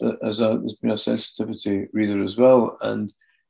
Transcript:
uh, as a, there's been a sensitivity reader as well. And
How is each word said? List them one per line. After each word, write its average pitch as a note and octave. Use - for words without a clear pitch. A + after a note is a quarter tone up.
uh, A#2+
as A2
a, A2
there's A#2
been A#2
a G#2+
sensitivity A2
reader G#2
as G2
well. B2+
And G#2+